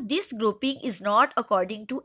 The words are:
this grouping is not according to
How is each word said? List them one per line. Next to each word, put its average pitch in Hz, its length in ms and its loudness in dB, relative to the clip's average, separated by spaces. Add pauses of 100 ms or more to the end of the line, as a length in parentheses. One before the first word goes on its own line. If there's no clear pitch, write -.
this 330 260 -2
grouping 226 440 0 (100)
is 196 140 -4
not 214 400 4
according 208 500 0
to 262 120 -4